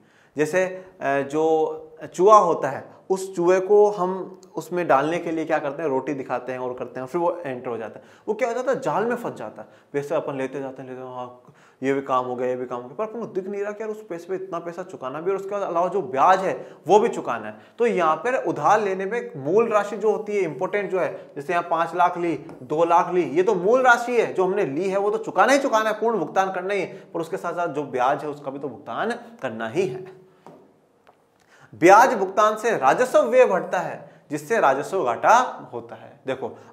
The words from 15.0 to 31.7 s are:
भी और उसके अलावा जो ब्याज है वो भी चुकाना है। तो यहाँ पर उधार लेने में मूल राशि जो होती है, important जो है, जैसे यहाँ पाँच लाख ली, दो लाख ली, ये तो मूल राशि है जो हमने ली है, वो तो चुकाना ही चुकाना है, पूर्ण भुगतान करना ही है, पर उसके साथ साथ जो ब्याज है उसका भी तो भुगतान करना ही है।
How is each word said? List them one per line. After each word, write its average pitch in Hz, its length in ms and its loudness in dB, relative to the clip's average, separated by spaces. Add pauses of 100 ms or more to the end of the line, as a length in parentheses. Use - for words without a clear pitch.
भी 175 100 -4
और 196 60 0
उसके 196 180 -8
अलावा 180 340 0
जो 185 140 -2
ब्याज 151 380 4
है 165 360 -6 (100)
वो 190 120 8
भी 214 100 4
चुकाना 127 380 -6
है। 107 80 -12 (240)
तो 240 80 2
यहाँ 170 300 2
पर 240 280 -2
उधार 160 360 2
लेने 190 260 -2
में 196 300 -6
मूल 180 320 2
राशि 208 280 0
जो 208 160 2
होती 208 240 -2
है, 196 60 2
important 175 480 -4
जो 180 100 0
है, - 360 -4
जैसे 147 160 -6
यहाँ 170 180 0
पाँच 170 240 0
लाख 175 240 2
ली, 170 260 -2 (180)
दो 151 220 2
लाख 170 260 4
ली, 175 120 2
ये 147 200 0
तो 208 120 2
मूल 208 280 2
राशि 240 400 4
है 139 100 -2
जो 180 120 0
हमने 196 200 0
ली 160 260 -4
है, 190 80 0
वो 202 120 0
तो 214 80 -4
चुकाना 214 340 2
ही 285 60 6
चुकाना 220 320 2
है, 208 100 -4
पूर्ण 226 180 0
भुगतान 185 340 0
करना 185 220 -4
ही 196 60 -2
है, 160 60 -4
पर - 340 -10
उसके 165 160 -6
साथ 175 160 -6
साथ 170 160 -4
जो 147 140 -4
ब्याज 131 420 0
है 151 60 -6
उसका 139 200 -10
भी 139 80 -12
तो 143 100 -8
भुगतान 127 440 -6 (300)
करना 113 260 -6
ही 160 200 -2
है। - 400 -14 (1500)